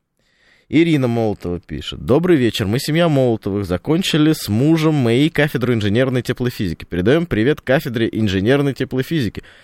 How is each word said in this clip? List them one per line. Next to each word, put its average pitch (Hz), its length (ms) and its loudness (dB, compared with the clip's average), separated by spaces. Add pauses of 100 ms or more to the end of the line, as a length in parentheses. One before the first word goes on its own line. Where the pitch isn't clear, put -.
(720)
Ирина 151 360 2
Молотова 107 540 -2
пишет. 69 440 -12
«Добрый 160 320 4
вечер. 117 300 0
Мы 110 120 0
семья 165 320 0
Молотовых. 110 560 0
Закончили 156 640 0
с - 160 -6
мужем 156 460 2
мэи 131 340 2
кафедру 131 460 -2
инженерной 117 480 0
теплофизики. 120 640 -4
Передаём 107 400 0
привет 117 340 0
кафедре 120 500 -2
инженерной 110 640 0
теплофизики, 131 680 -4 (220)